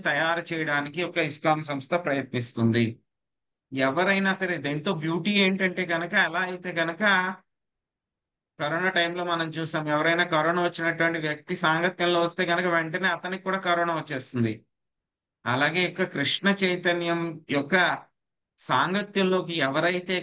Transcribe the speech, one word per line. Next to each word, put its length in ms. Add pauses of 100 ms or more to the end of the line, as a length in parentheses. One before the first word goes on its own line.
తయారు 420
చేయడానికి 500 (100)
ఒక 80 (140)
ఇస్కాన్ 380
సంస్థ 240 (120)
ప్రయత్నిస్తుంది. 800 (1000)
ఎవరైనా 440 (100)
సరే 240
దీంతో 260 (120)
బ్యూటీ 300 (120)
ఏంటంటే 480
కనుక, 200 (140)
ఎలా 220
అయితే 220 (100)
కనుక 220 (1600)
కరోనా 380
టైంలో 340
మనం 240
చూసాం, 400
ఎవరైనా 300 (100)
కరోనా 320
వచ్చినటువంటి 580
వ్యక్తి 300 (100)
సాంగత్యంలో 600
వస్తే 260
కనుక 240
వెంటనే 420
అతనికి 300
కూడా 200
కరోనా 340
వచ్చేస్తుంది. 520 (1000)
అలాగే 340
యొక్క 160 (100)
కృష్ణ 340 (160)
చైతన్యం 560 (360)
యొక్క 180 (960)
సాంగత్యంలోకి 840 (120)
ఎవరైతే 560